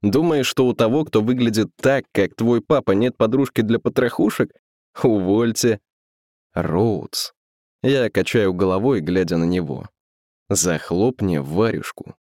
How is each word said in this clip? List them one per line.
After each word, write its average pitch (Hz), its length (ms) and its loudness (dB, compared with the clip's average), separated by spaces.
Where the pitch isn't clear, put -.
Думаешь, 147 440 2
что 131 200 0
у 120 60 2
того, 123 320 0
кто 113 160 0
выглядит 113 560 0
так, 135 360 0
как 95 220 0
твой 117 280 0
папа, 123 300 0
нет 113 240 0
подружки 127 440 0
для 113 180 2
потрохушек? 123 760 -2
Увольте». 110 800 2
«Роудс». 87 800 -2
Я 127 280 0
качаю 98 440 0
головой, 95 460 0
глядя 87 360 0
на 82 80 0
него. 85 440 -4
«Захлопни 90 920 -2
варюшку». 82 840 -4